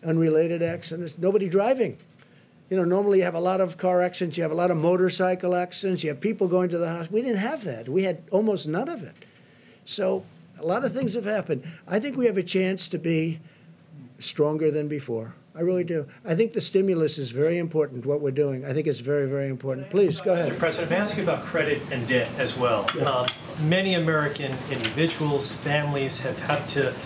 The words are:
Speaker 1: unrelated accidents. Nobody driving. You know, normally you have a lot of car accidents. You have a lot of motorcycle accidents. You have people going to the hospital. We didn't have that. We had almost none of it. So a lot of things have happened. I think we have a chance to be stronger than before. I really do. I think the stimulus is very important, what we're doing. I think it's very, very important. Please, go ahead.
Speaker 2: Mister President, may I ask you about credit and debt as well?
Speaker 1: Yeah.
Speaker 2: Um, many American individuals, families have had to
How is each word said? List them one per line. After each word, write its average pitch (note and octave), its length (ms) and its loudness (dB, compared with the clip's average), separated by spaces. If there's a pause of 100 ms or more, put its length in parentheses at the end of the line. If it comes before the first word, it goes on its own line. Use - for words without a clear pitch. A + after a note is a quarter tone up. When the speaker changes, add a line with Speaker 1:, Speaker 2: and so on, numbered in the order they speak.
Speaker 1:
unrelated E3 580 2
accidents. E3+ 540 -6
Nobody F#3+ 320 2
driving. G3+ 480 2 (720)
You F#3+ 80 0
know, F#3 80 4
normally G3 340 4
you F#3 60 4
have F3 100 -2
a E3 60 -2
lot F#3 200 2
of F3+ 160 0
car F3+ 260 4
accidents. F3+ 340 -2
You E3+ 60 -2
have D#3 100 0
a E3 40 -2
lot F3+ 140 2
of F3 60 2
motorcycle F3+ 800 2
accidents. F3+ 480 -2
You D#3 80 -2
have C#3+ 100 -8
people G#3 280 0
going F3+ 220 4
to E3+ 80 -2
the E3+ 100 0
hospital. E3+ 260 -6
We A3+ 80 4
didn't A#3+ 160 0
have B3 260 -4
that. A#2+ 240 -6
We F3+ 160 2
had F3 260 -2
almost G3+ 360 2
none F#3 220 -2
of D4 140 -8
it. - 120 -16 (720)
So F#3+ 400 -2 (340)
a D3+ 60 -12
lot G#3 200 0
of G#3 80 0
things A#3 220 -2
have A3+ 100 -4
happened. F#3 400 -2 (240)
I F#3+ 100 0
think C4 180 -4
we B3 100 2
have G3+ 100 4
a F#3+ 60 0
chance F#3 460 0
to F#3 100 -4
be E3 420 0 (800)
stronger D3+ 520 0
than D3+ 180 -2
before. A#2 460 -6 (180)
I D#3+ 100 -6
really F3+ 200 0
do. E3 240 -4 (180)
I E3 120 0
think A3+ 160 2
the G#3+ 80 -2
stimulus E3+ 580 2
is B2 140 -6
very D#3 260 2
important, D3 480 -2
what C#3+ 140 0
we're C#3+ 100 0
doing. C3+ 340 0
I C#3 80 -4
think D#3 140 0
it's B2+ 140 -2
very, C#3 280 0
very C#3 200 -2
important. C3+ 420 -6
Please, F3+ 300 2
go F#3+ 120 2
ahead. E3+ 140 2
Speaker 2:
Mister - 140 -2
President, E3 300 0
may F3 60 2
I F#3+ 40 2
ask G#3 160 0
you G3+ 80 -2
about D#3+ 200 0
credit D3 460 0
and A#2+ 160 -4
debt B2 320 2
as B2 180 0
well? A#2 300 2 (100)
Speaker 1:
Yeah. C3+ 60 -2
Speaker 2:
Um, B2+ 240 2 (420)
many F#3+ 260 2
American D3+ 580 0 (180)
individuals, C#3 800 0
families C#3+ 680 0
have - 180 -4
had - 300 -2
to C3 260 0 (120)